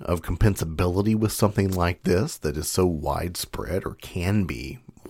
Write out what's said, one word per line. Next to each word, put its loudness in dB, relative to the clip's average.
of -2
compensability 2
with 2
something 2
like 0
this 2
that -4
is -4
so 2
widespread -2
or -8
can 0
be -6